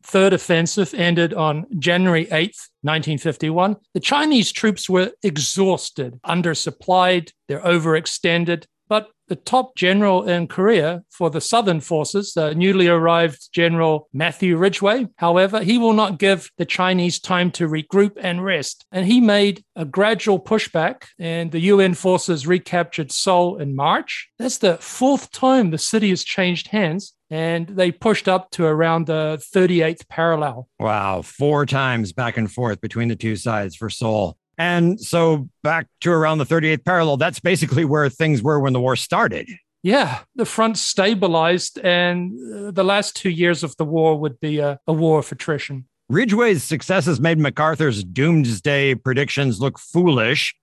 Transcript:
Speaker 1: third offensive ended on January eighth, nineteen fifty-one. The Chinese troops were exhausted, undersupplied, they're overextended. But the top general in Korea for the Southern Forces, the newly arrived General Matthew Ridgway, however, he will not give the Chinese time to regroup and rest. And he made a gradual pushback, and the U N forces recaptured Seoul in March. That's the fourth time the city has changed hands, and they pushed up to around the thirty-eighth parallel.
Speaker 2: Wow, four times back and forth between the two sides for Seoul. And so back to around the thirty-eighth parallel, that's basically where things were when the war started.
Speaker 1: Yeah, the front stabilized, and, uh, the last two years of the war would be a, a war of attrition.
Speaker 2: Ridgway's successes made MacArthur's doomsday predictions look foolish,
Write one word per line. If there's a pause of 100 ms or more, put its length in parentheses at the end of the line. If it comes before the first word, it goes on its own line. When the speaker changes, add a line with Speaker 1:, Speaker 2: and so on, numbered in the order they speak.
Speaker 1:
third
offensive
ended
on (120)
January
eighth, (140)
nineteen
fifty-one. (180)
The
Chinese
troops
were (120)
exhausted,
undersupplied, (160)
they're
overextended. (220)
But (180)
the
top
general
in
Korea
for
the
Southern
Forces,
the
newly
arrived
General
Matthew
Ridgway, (120)
however,
he
will
not
give
the
Chinese
time
to
regroup
and
rest.
And
he
made (120)
a
gradual
pushback, (160)
and
the
U
N
forces
recaptured
Seoul
in
March. (100)
That's
the
fourth
time
the
city
has
changed
hands, (160)
and
they
pushed
up
to
around
the (140)
thirty-eighth
parallel. (120)
Speaker 2:
Wow,
four
times
back
and
forth
between
the
two
sides
for
Seoul. (220)
And
so (160)
back (140)
to
around
the
thirty-eighth
parallel,
that's
basically
where
things
were
when
the
war
started. (360)
Speaker 1:
Yeah, (160)
the
front
stabilized,
and, (200)
uh,
the
last
two
years
of
the
war
would
be
a,
a
war
of
attrition. (240)
Speaker 2:
Ridgway's
successes
made
MacArthur's
doomsday
predictions
look
foolish,